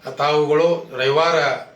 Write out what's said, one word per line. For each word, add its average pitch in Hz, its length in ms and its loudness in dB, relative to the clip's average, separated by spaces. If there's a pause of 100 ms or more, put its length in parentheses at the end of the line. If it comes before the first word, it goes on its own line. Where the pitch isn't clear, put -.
(100)
ತಾವುಗಳು 151 840 0
ರವಿವಾರ 151 400 2 (400)